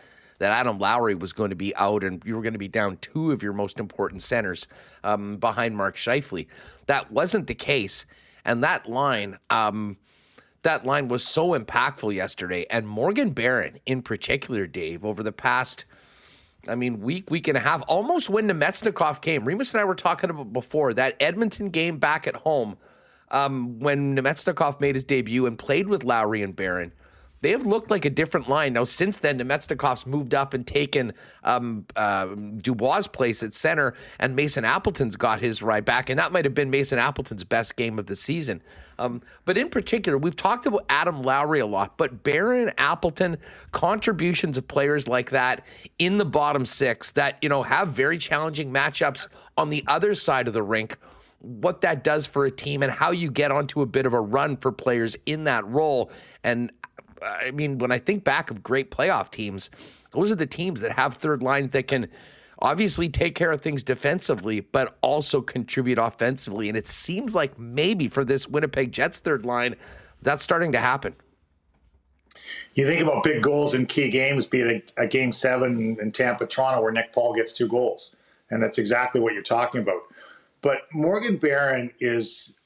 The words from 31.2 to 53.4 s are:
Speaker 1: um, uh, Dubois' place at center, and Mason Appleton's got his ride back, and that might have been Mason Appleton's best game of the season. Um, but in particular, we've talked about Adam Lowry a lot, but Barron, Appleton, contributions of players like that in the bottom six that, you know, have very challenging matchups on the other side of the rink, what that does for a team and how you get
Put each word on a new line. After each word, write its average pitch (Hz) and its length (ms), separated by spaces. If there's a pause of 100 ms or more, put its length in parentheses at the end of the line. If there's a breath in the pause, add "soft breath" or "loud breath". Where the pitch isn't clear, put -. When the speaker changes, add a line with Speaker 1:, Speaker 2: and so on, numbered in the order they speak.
Speaker 1:
um, 120 420 (120)
uh, 101 300
Dubois' 110 800
place - 360
at 107 100
center, 156 420 (220 loud breath)
and 131 160
Mason 143 300
Appleton's 127 540
got 110 240
his 117 200
ride 107 220
back, 123 260
and 135 80
that 170 140
might 175 140
have 135 80
been 139 160
Mason 135 300
Appleton's 120 440
best 113 320
game 113 240
of 98 60
the 95 100
season. 135 460 (360 loud breath)
Um, 120 240 (220 loud breath)
but 180 140
in 269 100
particular, 202 500
we've 160 200
talked 233 280
about 208 220
Adam 151 340
Lowry 143 380
a 120 60
lot, 101 320
but 127 260
Barron, 214 540
Appleton, 165 580 (380 loud breath)
contributions 175 840
of - 100
players 143 420
like 123 220
that 127 340 (340 loud breath)
in 185 200
the 202 60
bottom 147 400
six - 460
that, 143 300
you 151 80
know, 139 140
have 165 260
very 147 300
challenging 151 520
matchups 143 560 (300 loud breath)
on 151 120
the 147 180
other 170 280
side 131 320
of 110 60
the 110 100
rink, 110 320 (440 loud breath)
what 123 420
that 160 240
does 151 200
for 143 200
a 135 60
team 143 320
and 135 80
how 165 200
you 170 180
get 143 220